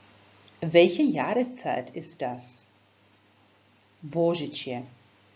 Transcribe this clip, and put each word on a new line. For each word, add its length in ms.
Welche 540
Jahreszeit 840
ist 240
das? 440
Božić 680
je. 160